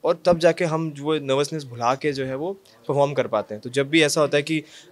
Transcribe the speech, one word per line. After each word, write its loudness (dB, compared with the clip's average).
और 0
तब 4
जाके 4
हम -4
वो -2
nervousness -2
भुला 0
के -2
जो -6
है -6
वो -6
परफॉर्म -2
कर -2
पाते -2
हैं। -10
तो -12
जब -2
भी 4
ऐसा 2
होता 2
है 2
कि -4